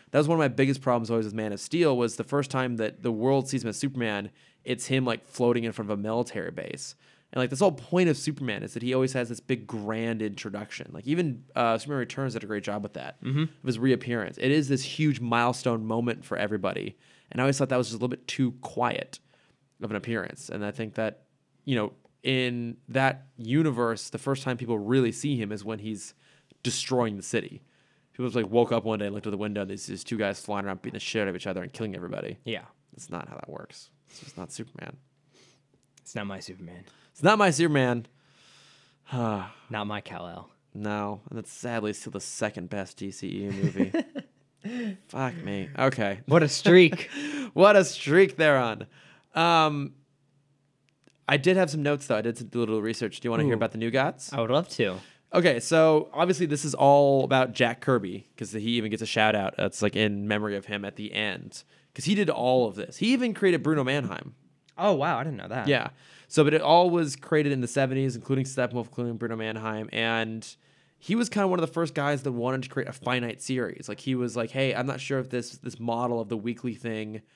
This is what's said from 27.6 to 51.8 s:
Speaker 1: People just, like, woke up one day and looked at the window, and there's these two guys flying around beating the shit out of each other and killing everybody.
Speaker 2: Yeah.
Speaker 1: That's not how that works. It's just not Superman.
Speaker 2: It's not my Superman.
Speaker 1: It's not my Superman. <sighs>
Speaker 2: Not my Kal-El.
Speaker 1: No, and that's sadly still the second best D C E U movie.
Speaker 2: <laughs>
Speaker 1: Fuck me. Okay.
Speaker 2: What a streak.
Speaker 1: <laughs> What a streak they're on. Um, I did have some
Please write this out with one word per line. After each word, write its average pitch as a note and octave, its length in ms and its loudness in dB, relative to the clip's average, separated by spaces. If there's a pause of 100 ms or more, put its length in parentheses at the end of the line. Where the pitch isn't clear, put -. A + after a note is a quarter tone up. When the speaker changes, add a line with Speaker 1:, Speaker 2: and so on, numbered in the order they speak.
Speaker 1:
People B2+ 140 -6
just, A#2+ 100 -2
like, G#2+ 140 0
woke A#2 220 4
up A2+ 120 0
one A2 140 0
day G2+ 80 -2
and G2+ 80 -4
looked G#2 120 -8
at G#2+ 40 -6
the G2+ 80 -4
window, G#2 240 -4
and F#2+ 80 -6
there's G2 160 -12
these G2 180 -10
two A#2 140 -4
guys G2+ 200 -2
flying G2+ 280 -6
around F#2+ 160 -8
beating - 140 -10
the G2+ 40 -10
shit - 220 -2
out G2 60 0
of F2+ 80 -4
each - 100 -10
other F#2 160 -4
and - 100 -12
killing G#2+ 240 -6
everybody. F#2 480 -8
Speaker 2:
Yeah. A2 200 -8 (280)
Speaker 1:
That's - 160 -20
not E2+ 220 -10
how - 60 -16
that - 120 -16
works. - 400 -16 (220)
It's - 100 -20
just - 160 -20
not F2 160 -12
Superman. - 440 -14 (1040)
Speaker 2:
It's - 120 -16
not G#2 120 -6
my G2 140 -10
Superman. F2+ 440 -16 (280)
Speaker 1:
It's - 100 -18
not G#3 160 6
my G3+ 120 6
Superman. C3+ 560 4 (540)
<sighs> - 520 -20
Speaker 2:
Not G#2+ 760 -4
my G#2 140 -6
Kal-El. F2 500 -12 (240)
Speaker 1:
No, G#2 540 -4
and A2+ 100 -10
that's G#2+ 140 -12
sadly A2+ 400 -4
still G2+ 200 -10
the G2+ 80 -8
second G#2 500 -6
best G2 260 -8
D G2 140 -10
C - 180 -10
E G2 160 -6
U G2+ 80 -4
movie. - 400 -2 (720)
Speaker 2:
<laughs> A3 460 -8
Speaker 1:
Fuck B2+ 280 -4
me. G2 320 -6 (100)
Okay. A2+ 480 0
Speaker 2:
What D#3+ 160 6
a D3+ 60 4
streak. F3 640 8
Speaker 1:
<laughs> C#4+ 60 -10 (320)
What G3 220 8
a G3 100 8
streak D#3 520 4
they're D3+ 220 6
on. A2 280 -2 (480)
Um, D#3 600 4 (1300)
I C3+ 80 4
did E3+ 200 4
have F#3 120 4
some D3+ 140 -4